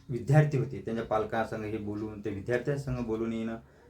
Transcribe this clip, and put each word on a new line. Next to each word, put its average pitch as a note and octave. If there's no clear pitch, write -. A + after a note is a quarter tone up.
विद्यार्थी C#3
होते, G#2
त्यांच्या A2+
पालकांसंग A2
हे G#2+
बोलून, G#2
त्या G#2
विद्यार्थ्यांसंग B2
बोलून A2+
येणं, A2+